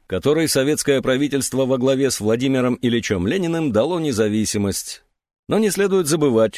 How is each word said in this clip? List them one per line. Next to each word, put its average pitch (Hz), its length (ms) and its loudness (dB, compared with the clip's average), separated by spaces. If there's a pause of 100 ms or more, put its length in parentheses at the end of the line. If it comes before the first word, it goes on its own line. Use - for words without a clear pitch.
которой 143 400 0
советское 139 540 0
правительство 131 640 -2
во 131 120 0
главе 131 320 2
с - 80 -6
Владимиром 123 640 0
Ильичем 107 460 0
Лениным 165 420 -2
дало 143 300 0
независимость. 107 1040 -2 (440)
Но 190 100 0
не 214 120 2
следует 190 360 0
забывать, 131 520 2